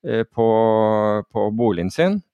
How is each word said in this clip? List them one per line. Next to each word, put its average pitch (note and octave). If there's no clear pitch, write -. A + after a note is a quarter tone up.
eh, A2+
på, A2+
på G#2+
boligen F#2
sin F#3